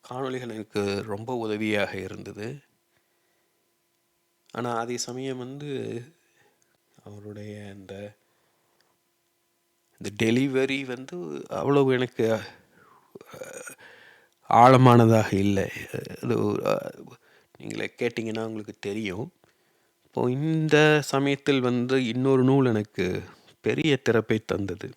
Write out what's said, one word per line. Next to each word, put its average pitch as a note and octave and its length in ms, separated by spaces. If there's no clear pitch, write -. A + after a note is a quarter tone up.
காணொளிகள் B2+ 420
எனக்கு G2+ 560
ரொம்ப A2+ 300
உதவியாக G#2+ 640
இருந்தது. G2+ 580
ஆனா, A#2+ 260
அதே A#2+ 200
சமயம் B2+ 420
வந்து B2+ 640
அவருடைய G#2 640
அந்த, G2 420
இந்த G#2 260
டெலிவரி C3+ 640
வந்து C#3+ 600
அவ்வளவு C#3 440
எனக்கு, B2 400
அ, G#2+ 80
ஆழமானதாக A#2 840
இல்லை. G2 340
அது A2+ 220
ஒரு, - 220
அ, - 240
நீங்களே A2 400
கேட்டீங்கன்னா A2+ 420
உங்களுக்கு G#2+ 400
தெரியும். G#2 520
இப்போ B2 260
இந்த D3+ 720
சமயத்தில் C#3 580
வந்து B2 460
இன்னொரு B2+ 380
நூல் C3 220
எனக்கு G2 560
பெரிய C#3 360
திறப்பை A2 480
தந்தது. F#2+ 520